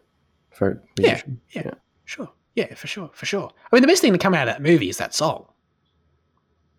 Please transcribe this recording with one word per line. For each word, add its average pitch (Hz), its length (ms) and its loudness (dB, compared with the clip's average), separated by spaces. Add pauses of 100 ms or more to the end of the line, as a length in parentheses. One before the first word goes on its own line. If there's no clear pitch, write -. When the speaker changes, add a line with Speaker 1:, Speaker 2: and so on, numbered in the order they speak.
(520)
Speaker 1:
for 98 180 -2
a 98 100 -8 (220)
Speaker 2:
Yeah, - 80 4
Speaker 1:
musician. - 320 -6 (100)
Speaker 2:
yeah, - 140 -10
Speaker 1:
Yeah. - 60 -10 (340)
Speaker 2:
sure. - 240 -14 (240)
Yeah, - 220 -6
for - 100 -18
sure, 165 280 -12
for - 120 -14
sure. 196 240 -6 (220)
I - 40 4
mean, 254 60 8
the 269 60 6
best 359 160 4
thing 240 100 6
to 175 60 2
come 190 160 2
out 139 120 0
of 113 60 -2
that - 80 -8
movie 147 260 4
is 92 100 -8
that - 180 -6
song. 147 300 -2 (1300)